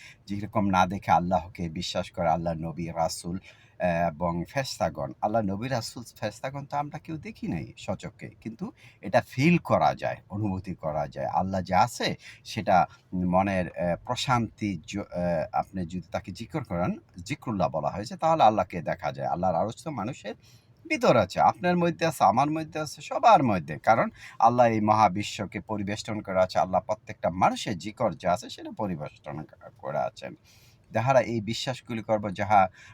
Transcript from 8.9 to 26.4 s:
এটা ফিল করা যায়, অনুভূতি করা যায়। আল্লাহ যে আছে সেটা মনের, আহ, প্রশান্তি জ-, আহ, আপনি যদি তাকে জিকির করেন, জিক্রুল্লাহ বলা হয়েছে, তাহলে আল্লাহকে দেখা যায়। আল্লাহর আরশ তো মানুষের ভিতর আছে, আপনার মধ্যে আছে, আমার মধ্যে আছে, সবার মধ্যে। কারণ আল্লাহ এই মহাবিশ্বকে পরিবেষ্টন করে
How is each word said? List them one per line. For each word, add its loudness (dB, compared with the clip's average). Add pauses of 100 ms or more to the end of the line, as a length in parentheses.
এটা 2
ফিল 2
করা 2
যায়, -6 (120)
অনুভূতি -4
করা -4
যায়। -6
আল্লাহ -2
যে -2
আছে 2 (280)
সেটা 2 (260)
মনের, 2
আহ, -2 (100)
প্রশান্তি -2
জ-, -8
আহ, -6 (460)
আপনি -4
যদি -8 (100)
তাকে -8
জিকির -10
করেন, -2 (240)
জিক্রুল্লাহ -2
বলা -4
হয়েছে, -8
তাহলে 2
আল্লাহকে 4
দেখা -4
যায়। -6
আল্লাহর 0
আরশ -4
তো -8
মানুষের -8 (520)
ভিতর 4
আছে, 0
আপনার 2
মধ্যে 0
আছে, 0
আমার 4
মধ্যে -6
আছে, -8
সবার 6
মধ্যে। 0
কারণ 4 (300)
আল্লাহ 6
এই 2
মহাবিশ্বকে 2
পরিবেষ্টন -6
করে 2